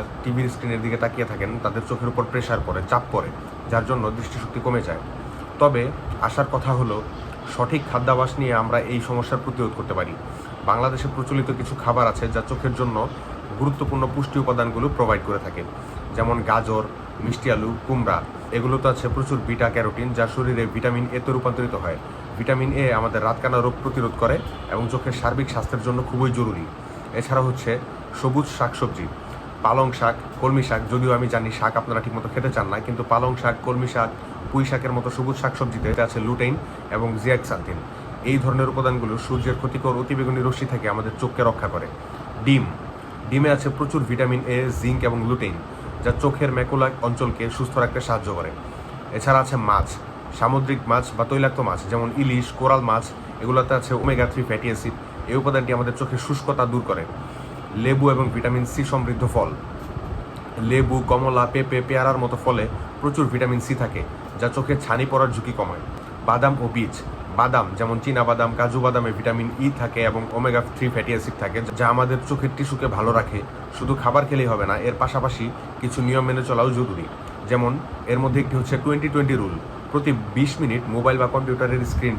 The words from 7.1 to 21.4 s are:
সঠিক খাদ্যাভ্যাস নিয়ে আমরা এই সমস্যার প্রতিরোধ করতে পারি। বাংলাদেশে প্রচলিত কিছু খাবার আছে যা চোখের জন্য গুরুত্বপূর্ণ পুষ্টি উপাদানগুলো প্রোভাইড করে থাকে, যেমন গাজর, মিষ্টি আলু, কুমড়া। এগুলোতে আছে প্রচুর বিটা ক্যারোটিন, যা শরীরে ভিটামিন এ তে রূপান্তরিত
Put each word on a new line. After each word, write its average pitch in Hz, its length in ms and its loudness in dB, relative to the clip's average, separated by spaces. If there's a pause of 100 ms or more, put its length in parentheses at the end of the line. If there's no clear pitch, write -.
সঠিক 139 360 0
খাদ্যাভ্যাস 127 480 2
নিয়ে 131 240 2
আমরা 113 160 2 (140)
এই 123 160 0
সমস্যার 120 360 -2
প্রতিরোধ 113 340 -2
করতে 95 200 -4
পারি। 85 140 -2 (540)
বাংলাদেশে 123 480 2
প্রচলিত 135 340 0 (100)
কিছু 123 240 -4
খাবার 120 300 4
আছে - 120 -4 (100)
যা 113 160 0
চোখের 127 300 -2
জন্য 120 160 0 (640)
গুরুত্বপূর্ণ 139 460 0 (100)
পুষ্টি 139 240 -2
উপাদানগুলো 120 480 0 (100)
প্রোভাইড 107 320 2
করে 101 160 -2
থাকে, 90 180 -8 (540)
যেমন 113 200 2 (140)
গাজর, 110 340 2 (400)
মিষ্টি 117 300 -2
আলু, 110 160 0 (160)
কুমড়া। 117 320 2 (380)
এগুলোতে 127 360 2
আছে 123 220 -2
প্রচুর 135 320 0
বিটা 117 280 2
ক্যারোটিন, 117 340 0 (100)
যা 117 160 4
শরীরে 123 300 2 (100)
ভিটামিন 120 320 0 (100)
এ - 80 0
তে 139 80 0
রূপান্তরিত 123 500 0